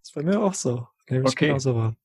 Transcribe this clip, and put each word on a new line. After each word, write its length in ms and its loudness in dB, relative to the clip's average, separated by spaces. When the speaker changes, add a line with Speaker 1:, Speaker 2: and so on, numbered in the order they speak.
Speaker 1:
Ist 120 -20
bei 80 -6
mir 200 0
auch 120 0
so. 340 -4
Nehme 160 0
ich 120 2
Speaker 2:
Okay. 0 -
Speaker 1:
genauso 400 2
wahr. 280 0